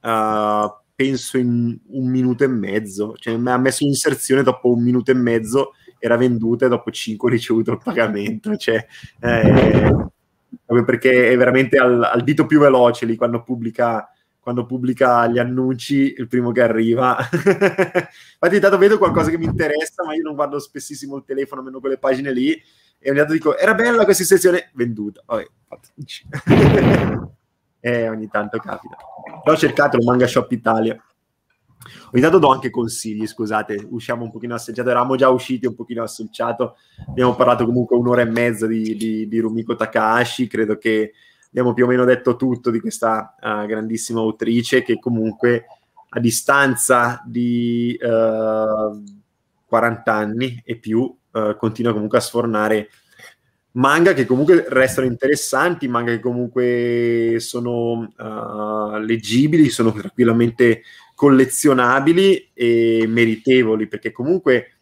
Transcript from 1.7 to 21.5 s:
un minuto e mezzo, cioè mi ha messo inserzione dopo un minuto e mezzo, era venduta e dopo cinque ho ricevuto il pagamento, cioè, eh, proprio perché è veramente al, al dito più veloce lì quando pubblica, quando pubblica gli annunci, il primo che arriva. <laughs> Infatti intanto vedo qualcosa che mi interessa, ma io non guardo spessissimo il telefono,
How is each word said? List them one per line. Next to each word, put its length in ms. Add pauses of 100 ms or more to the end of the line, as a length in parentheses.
un 200
minuto 360
e 40
mezzo, 720
cioè 180
mi 140
ha 80
messo 260
inserzione 580
dopo 300
un 100
minuto 280
e 40
mezzo, 580 (260)
era 180
venduta 500
e 20
dopo 220
cinque 380
ho 40
ricevuto 400
il 100
pagamento, 720
cioè, 280 (360)
eh, 760 (680)
proprio 200
perché 460
è 60
veramente 420
al, 240
al 200
dito 240
più 140
veloce 460
lì 100
quando 260
pubblica, 680 (300)
quando 240
pubblica 640
gli 120
annunci, 760
il 120
primo 240
che 100
arriva. 560
<laughs> 140
Infatti 1200
intanto 240
vedo 180
qualcosa 340
che 80
mi 80
interessa, 580
ma 100
io 80
non 120
guardo 240
spessissimo 580
il 100
telefono, 360